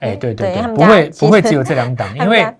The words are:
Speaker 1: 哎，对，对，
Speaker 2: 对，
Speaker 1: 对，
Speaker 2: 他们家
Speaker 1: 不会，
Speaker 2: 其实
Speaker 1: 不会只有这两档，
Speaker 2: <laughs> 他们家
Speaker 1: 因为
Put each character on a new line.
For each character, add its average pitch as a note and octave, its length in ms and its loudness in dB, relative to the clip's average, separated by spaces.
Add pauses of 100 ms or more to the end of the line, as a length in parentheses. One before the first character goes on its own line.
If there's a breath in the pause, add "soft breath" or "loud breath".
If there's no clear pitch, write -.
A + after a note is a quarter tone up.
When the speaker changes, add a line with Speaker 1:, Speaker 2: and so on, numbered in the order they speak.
Speaker 1:
哎， A2 160 -6
对， A#2 180 -6
对， A#2 140 -4
Speaker 2:
对， F3+ 60 -4
Speaker 1:
对， G#3 80 -4
Speaker 2:
他 A#3+ 60 -4
们 A3+ 80 -6
家 D3+ 100 4
Speaker 1:
不 A3 60 6
会， E3 180 4
Speaker 2:
其 - 100 -20
实 D3 60 2
Speaker 1:
不 D#3+ 40 4
会 G3+ 120 4
只 - 120 0
有 C#3 80 0
这 C#3 120 -4
两 B2 200 -2
档， A2 180 -6
Speaker 2:
<laughs> A#2+ 40 -14
他 C#3 80 -4
们 G3+ 60 0
家 A3+ 100 2
Speaker 1:
因 E3 60 0
为 - 140 -10